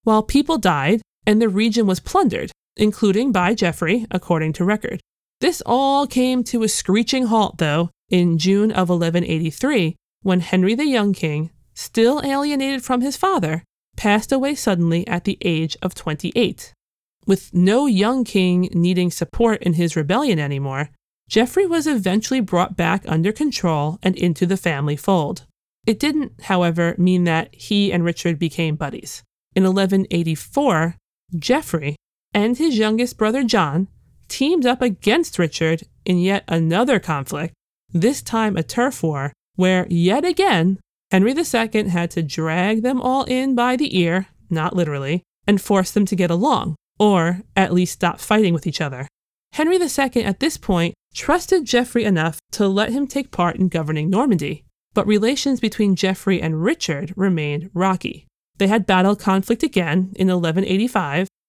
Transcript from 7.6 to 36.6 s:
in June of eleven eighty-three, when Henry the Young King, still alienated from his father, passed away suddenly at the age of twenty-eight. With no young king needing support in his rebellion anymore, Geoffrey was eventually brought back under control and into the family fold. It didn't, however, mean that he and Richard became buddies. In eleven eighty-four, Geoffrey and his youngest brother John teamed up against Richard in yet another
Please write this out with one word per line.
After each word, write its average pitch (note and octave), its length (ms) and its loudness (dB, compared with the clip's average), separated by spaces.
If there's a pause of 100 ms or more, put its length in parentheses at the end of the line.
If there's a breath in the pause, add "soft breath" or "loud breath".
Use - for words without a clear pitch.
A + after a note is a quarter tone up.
in F3 280 2
June G3 360 2
of F3+ 180 0
eleven E3+ 320 0
eighty-three, E3+ 720 -2 (280)
when F3+ 180 2
Henry F#3 340 0
the C#4 100 -2
Young G#3+ 300 0
King, D#3 360 -4 (220)
still A#3+ 500 0
alienated C#4 600 -2
from B3 180 -2
his C4 160 -2
father, F#3 480 -2 (320)
passed G#3 360 0
away C4+ 220 0
suddenly E3+ 520 0
at F3 180 -4
the G3 160 -4
age D#3+ 400 -2
of F3+ 140 -6
twenty-eight. - 800 -4 (520)
With - 280 -2
no G3+ 320 4
young A3+ 380 2
king F3+ 500 2
needing F3+ 360 2
support A3 520 -2
in F3 120 0
his E3+ 220 0
rebellion F3 420 0
anymore, C#3 520 -4 (380)
Geoffrey B3+ 360 2
was E4 220 0
eventually A3 540 0
brought F#3 360 -2
back F3+ 300 0
under E3 260 0
control E3+ 720 -2
and F#3 120 0
into E3+ 300 0
the F#3 140 0
family D3 380 -2
fold. D3+ 500 -2 (400)
It A3 120 2
didn't, D4 440 -2
however, E3+ 560 0
mean F3+ 260 4
that E3 300 -2
he G3+ 360 0
and E3+ 140 0
Richard E3+ 340 -2
became D#3+ 380 -2
buddies. - 460 -12 (340)
In F#3+ 80 4
eleven F#3+ 460 2
eighty-four, E3+ 880 0 (380)
Geoffrey D#3+ 640 -2 (380)
and A3+ 240 0
his D4+ 180 0
youngest A3 400 0
brother A3+ 260 0
John F3+ 460 0 (400)
teamed C#4+ 380 0
up B3 160 0
against B3 560 0
Richard D#3+ 460 -2 (200)
in F3+ 140 0
yet F#3+ 280 0
another F3 520 0